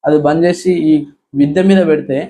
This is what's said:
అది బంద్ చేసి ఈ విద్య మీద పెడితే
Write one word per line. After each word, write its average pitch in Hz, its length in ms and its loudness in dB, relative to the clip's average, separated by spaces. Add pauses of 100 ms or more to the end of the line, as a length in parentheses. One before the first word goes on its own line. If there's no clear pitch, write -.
అది 151 160 2
బంద్ 151 260 0
చేసి 175 260 -2 (100)
ఈ 156 120 2 (400)
విద్య 143 300 0
మీద 190 240 4
పెడితే 147 300 -2 (120)